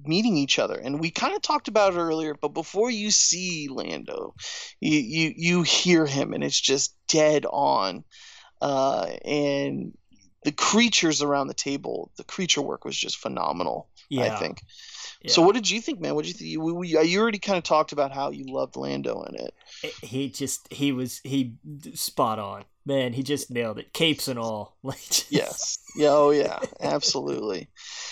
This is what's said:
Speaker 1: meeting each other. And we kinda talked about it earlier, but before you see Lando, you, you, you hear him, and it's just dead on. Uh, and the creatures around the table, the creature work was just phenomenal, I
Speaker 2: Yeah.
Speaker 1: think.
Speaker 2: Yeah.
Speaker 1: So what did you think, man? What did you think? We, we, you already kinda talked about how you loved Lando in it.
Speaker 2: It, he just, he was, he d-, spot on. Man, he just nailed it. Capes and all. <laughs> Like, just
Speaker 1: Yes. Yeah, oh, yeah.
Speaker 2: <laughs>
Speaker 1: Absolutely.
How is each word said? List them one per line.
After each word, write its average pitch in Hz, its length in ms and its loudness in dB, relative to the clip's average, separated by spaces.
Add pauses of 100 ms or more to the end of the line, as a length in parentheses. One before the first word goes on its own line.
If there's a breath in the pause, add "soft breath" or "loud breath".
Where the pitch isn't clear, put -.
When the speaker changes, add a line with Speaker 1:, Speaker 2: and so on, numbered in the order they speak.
Speaker 1:
meeting 190 320 2
each 139 220 2
other. 101 180 0
And 143 220 -6
we 165 120 -2
kinda 359 280 -2
talked 302 300 0
about 202 240 6
it 175 40 -2
earlier, 160 380 0
but 151 140 -4
before 185 420 0
you 208 200 -2
see 175 580 2
Lando, 82 640 -8 (460 loud breath)
you, 151 180 4
you, 151 380 0
you 170 260 2
hear 165 440 4
him, 139 260 0
and 147 100 -4
it's 143 180 0
just 139 340 0 (120)
dead 151 380 4
on. 120 580 0 (580 loud breath)
Uh, 139 460 2 (180)
and 143 720 -2 (460)
the 151 100 0
creatures 196 680 4
around 139 260 2
the 147 80 -8
table, - 640 -6
the - 80 -14
creature 170 360 0
work - 240 -6
was - 120 -6
just - 220 -4
phenomenal, 80 720 -4 (280 soft breath)
I 120 120 2
Speaker 2:
Yeah. 107 100 -4
Speaker 1:
think. - 240 -6 (580 loud breath)
Speaker 2:
Yeah. 160 120 0
Speaker 1:
So 175 100 8
what 202 120 8
did 208 140 0
you 220 120 -2
think, 240 200 -6
man? 147 140 -2
What 151 100 -2
did 175 160 -10
you 160 160 -8
think? 160 80 -4
We, 165 80 -2
we, 175 160 -6
you 165 320 4
already 220 180 0
kinda 190 220 -2
talked 156 320 2
about 143 200 0
how 139 180 -4
you 139 160 -12
loved 135 300 -6
Lando 131 460 -4
in - 120 -12
it. 58 180 -10 (300 loud breath)
Speaker 2:
It, - 200 -10
he 135 260 -4
just, - 420 -8
he 143 200 2
was, 127 320 -4
he 131 420 -2
d-, 151 300 -14
spot 110 440 0
on. 101 260 -10 (200)
Man, 135 280 0
he 135 100 -2
just 139 280 -2
nailed 117 280 -4
it. - 140 -16
Capes 160 340 0
and 123 120 -4
all. 110 400 -6
<laughs> - 40 -20
Like, 131 160 -8 (100)
just - 200 0
Speaker 1:
Yes. - 480 -2 (180)
Yeah, 147 160 6
oh, 147 200 8
yeah. - 280 2 (120)
Speaker 2:
<laughs> - 100 -20
Speaker 1:
Absolutely. 143 880 -2 (420 loud breath)